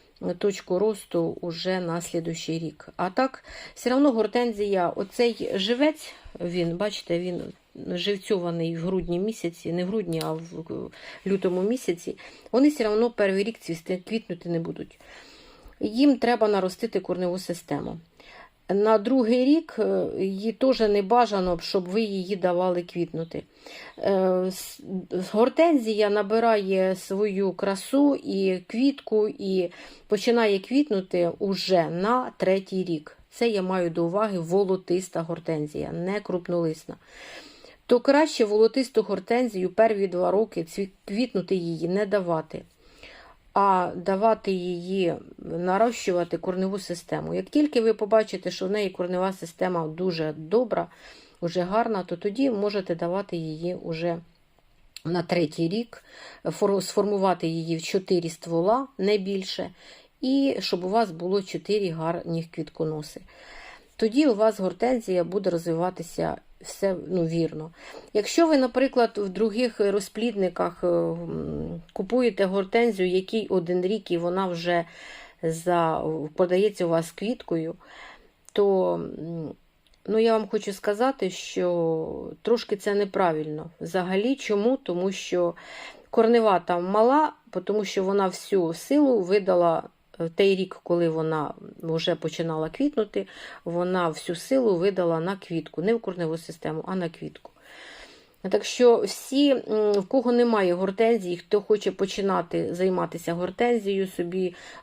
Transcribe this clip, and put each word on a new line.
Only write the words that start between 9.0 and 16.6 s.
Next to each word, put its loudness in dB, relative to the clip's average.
місяці, -4
не -2
в -4
грудні, -2
а -4
в, -6
е, -8
лютому 0
місяці, -4
вони 6
все 0
одно 2
перший 2
рік -6
цвісти, -6
квітнути -6
не 0
будуть. -10
Їм 4
треба 4
наростити 0